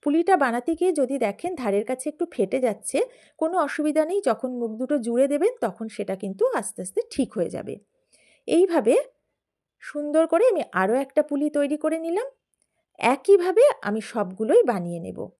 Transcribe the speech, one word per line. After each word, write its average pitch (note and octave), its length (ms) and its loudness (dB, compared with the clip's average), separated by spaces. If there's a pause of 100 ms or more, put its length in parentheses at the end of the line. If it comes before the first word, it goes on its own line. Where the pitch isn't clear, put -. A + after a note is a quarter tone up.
পুলিটা E4 360 2
বানাতে B3 380 0
গিয়ে F4+ 180 0
যদি C#4 260 0
দেখেন A#3 360 -4
ধারের G#3+ 300 -2
কাছে B3+ 240 -6
একটু D4+ 220 -4
ফেটে G#3 300 -2
যাচ্ছে, A3+ 380 0 (400)
কোনো D#4+ 220 0
অসুবিধা D4 440 0
নেই, F#4 220 -2
যখন B3 320 -2
মুখ A#3 200 -4
দুটো C4 200 -2
জুড়ে A#3+ 300 2
দেবেন D4 320 0
তখন A3 280 -6
সেটা G3 280 -6
কিন্তু F#3+ 280 -4 (100)
আস্তে - 280 -6
আস্তে - 180 -6 (100)
ঠিক - 220 -2
হয়ে F3 180 -2
যাবে। - 240 -8 (760)
এইভাবে E4 460 4 (880)
সুন্দর D4 440 0
করে E4+ 220 2
আমি F4 140 0 (120)
আরও F#3+ 220 2
একটা C#4 260 0
পুলি D4 280 -2
তৈরি D4 280 0
করে D#4 200 -2
নিলাম। E4+ 280 -4 (720)
একইভাবে F4 640 4 (200)
আমি G#3 220 -4
সবগুলোই A3 600 2
বানিয়ে F3 360 -2
নেব। F3+ 180 -10 (220)